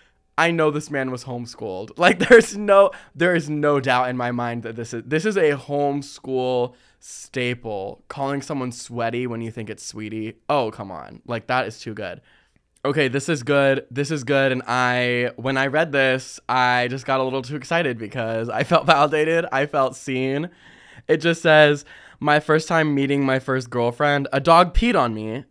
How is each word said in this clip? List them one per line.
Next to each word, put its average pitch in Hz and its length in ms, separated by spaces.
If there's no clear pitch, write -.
I 165 120
know 160 200
this 147 200
man 135 200
was 123 140
homeschooled. 117 720
<laughs> - 40
Like, 180 200
there's 226 380
no, 202 340
there 170 200
is 147 140
no 147 320
doubt 127 280
in 127 80
my 123 160
mind 120 320
that 113 120
this 117 160
is, 117 140
this 156 180
is 214 120
a 156 160
homeschool 131 1200
staple. 113 1080
Calling 139 340
someone 131 300
sweaty 120 540
when 117 140
you 113 100
think 110 200
it's - 140
sweetie. 110 500
Oh, 131 220
come 98 200
on. 73 360
Like, 117 200
that 127 200
is 113 140
too 110 140
good. 98 260
Okay, 139 240
this 127 200
is 143 140
good. 139 480
This 135 200
is 147 140
good. 135 280
And 127 160
I, 123 680
when 131 200
I 135 100
read 151 240
this, 131 480
I 123 400
just 127 180
got 135 120
a 131 60
little 131 180
too 135 140
excited 143 420
because 113 500
I 123 140
felt 160 240
validated. 156 640
I 139 160
felt 135 300
seen. 135 540
It 160 100
just 165 240
says, 151 420
"My 147 180
first 156 300
time 156 260
meeting 139 300
my 131 160
first 131 300
girlfriend, 135 600
a 135 80
dog 165 340
peed 233 220
on 120 180
me, 110 360